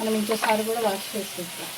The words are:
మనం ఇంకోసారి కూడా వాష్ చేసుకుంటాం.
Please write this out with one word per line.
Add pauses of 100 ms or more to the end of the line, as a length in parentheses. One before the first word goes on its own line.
మనం
ఇంకోసారి
కూడా
వాష్
చేసుకుంటాం. (120)